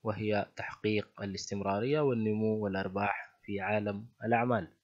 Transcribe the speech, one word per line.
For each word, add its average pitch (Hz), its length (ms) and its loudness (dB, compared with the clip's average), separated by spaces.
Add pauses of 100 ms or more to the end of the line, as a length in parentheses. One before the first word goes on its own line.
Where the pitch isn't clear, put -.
وهي 107 420 0 (100)
تحقيق - 640 -2
الاستمرارية 101 760 -2
والنمو 110 640 2
والأرباح 98 800 -2
في 101 180 -6
عالم 104 460 -2 (160)
الأعمال. 117 440 2 (160)